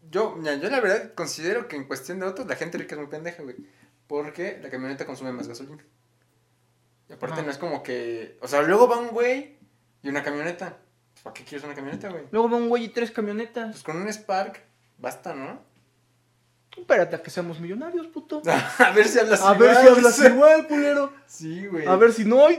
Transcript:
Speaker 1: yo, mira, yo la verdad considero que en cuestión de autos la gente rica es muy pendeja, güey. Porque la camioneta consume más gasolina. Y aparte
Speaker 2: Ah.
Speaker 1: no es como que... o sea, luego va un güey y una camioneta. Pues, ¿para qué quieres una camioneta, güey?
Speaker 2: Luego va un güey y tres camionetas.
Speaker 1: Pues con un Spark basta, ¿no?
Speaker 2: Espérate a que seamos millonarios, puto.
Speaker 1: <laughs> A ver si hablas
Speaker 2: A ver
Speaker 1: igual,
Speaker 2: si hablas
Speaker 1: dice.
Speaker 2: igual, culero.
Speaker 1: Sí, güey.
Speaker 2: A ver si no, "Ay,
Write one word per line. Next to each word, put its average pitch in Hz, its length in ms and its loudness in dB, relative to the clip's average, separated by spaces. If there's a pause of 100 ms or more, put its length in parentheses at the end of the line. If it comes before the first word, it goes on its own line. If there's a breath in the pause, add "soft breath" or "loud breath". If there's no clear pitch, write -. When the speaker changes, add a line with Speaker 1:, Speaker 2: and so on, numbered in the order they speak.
(120)
Speaker 1:
yo, 196 240 -2
mira, 156 200 -6
yo 156 140 -6
la 269 100 -2
verdad 220 360 -2
considero 175 520 -6
que - 80 -14
en 135 100 -12
cuestión 170 340 -12
de 185 80 -6
autos 196 200 -10
la 139 80 -6
gente 165 220 -10
rica 160 180 -12
es 147 60 -12
muy 143 80 -14
pendeja, 165 340 -14
güey. 123 120 -18 (520 soft breath)
Porque 151 540 -10
la 147 80 -18
camioneta 131 360 -12
consume 131 280 -12
más 120 140 -12
gasolina. 135 360 -20 (1300)
Y - 40 -20
aparte - 260 -10
Speaker 2:
Ah. 156 40 -8
Speaker 1:
no 147 80 -8
es 135 60 -12
como 156 260 -10
que... 117 580 -10
o 127 60 -16
sea, 143 140 0
luego 202 260 4
va 233 120 0
un 240 100 -8
güey 247 480 -4 (460)
y 139 60 -8
una 143 140 -6
camioneta. 160 540 -10 (360)
Pues, - 100 -20
¿para - 100 -18
qué - 120 -20
quieres 143 200 -16
una 147 80 -16
camioneta, 143 360 -14
güey? 165 220 -14
Speaker 2:
Luego 226 180 0
va 240 80 -2
un 233 120 -2
güey 240 160 -2
y 208 40 -14
tres 233 220 -6
camionetas. 220 600 -8
Speaker 1:
Pues - 120 -20
con 156 180 -10
un 214 100 -8
Spark 196 500 -8 (360)
basta, 135 360 -14
¿no? 151 280 -16 (1160)
Speaker 2:
Espérate 190 380 0
a 160 80 -14
que - 80 -18
seamos 170 280 -10
millonarios, 311 480 -10
puto. 302 380 -12
Speaker 1:
<laughs> - 340 -2
A 247 120 6
ver 214 160 6
si 233 120 2
hablas 214 220 2
Speaker 2:
A 196 120 6
ver 233 180 8
Speaker 1:
igual, 247 140 8
Speaker 2:
si 262 80 12
hablas 240 240 6
Speaker 1:
dice. 262 120 8
Speaker 2:
igual, 302 380 6
culero. 285 460 -2 (120)
Speaker 1:
Sí, 165 420 -14
güey. 170 200 -6
Speaker 2:
A 185 80 4
ver 226 180 6
si 220 120 -4
no, 254 200 6
"Ay, 339 140 6